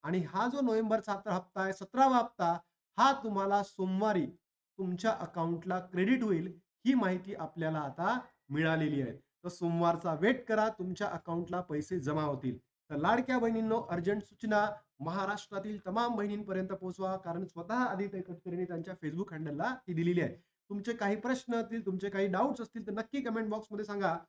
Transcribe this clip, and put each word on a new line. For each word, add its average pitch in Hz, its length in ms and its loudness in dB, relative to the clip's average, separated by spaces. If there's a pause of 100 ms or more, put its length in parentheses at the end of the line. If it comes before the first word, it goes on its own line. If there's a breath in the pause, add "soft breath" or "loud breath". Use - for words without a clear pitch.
आणि 165 160 0
हा 185 280 0
जो 269 140 -2
नोव्हेंबरचा 220 520 2
हप्ता, 196 200 -4
हप्ता 185 280 -4
आहे, 190 120 0
सतरावा 254 440 4
हप्ता, 180 420 2 (400)
हा 269 140 8 (120)
तुम्हाला 202 380 2
सोमवारी 190 640 2 (520)
तुमच्या 190 420 0
अकाउंटला 170 580 -2
क्रेडिट 190 440 2
होईल, 180 300 2 (340)
ही 262 80 6
माहिती 190 400 2
आपल्याला 160 440 -2
आता 165 400 -2 (300)
मिळालेली 151 540 2
आहे. 117 100 -4
तर - 360 -14
सोमवारचा 170 680 2
वेट 220 340 2
करा, 214 200 4
तुमच्या 185 400 -4
अकाउंटला 175 520 -4
पैसे 156 400 -4
जमा 147 220 0
होतील. 131 360 -2 (320)
तर 147 60 -4
लाडक्या 240 420 2
बहिणींनो, 226 420 2
अर्जंट 196 420 -2
सूचना 214 480 0 (300)
महाराष्ट्रातील 196 840 -4
तमाम 233 300 0
बहिणींपर्यंत 202 520 -2
पोहोचवा, 185 480 -4
कारण 175 280 -4
स्वतः 170 300 -6
आदित्य 196 460 0
तटकरेंनी 180 440 -6
त्यांच्या 170 380 -6
Facebook 165 300 -4
हँडलला 160 420 -2 (140)
ती 180 40 -4
दिलेली 175 280 2
आहे. 139 140 -2 (360 loud breath)
तुमचे 202 220 -4
काही 208 240 0
प्रश्न 240 380 -2
असतील, 226 320 -2
तुमचे 190 240 -2
काही 196 160 0
डाऊट्स 208 340 2
असतील, 226 260 -10
तर 214 60 -6
नक्की 226 280 -4
कमेंट 226 280 -2
बॉक्समध्ये 214 360 -4
सांगा 196 320 0 (120)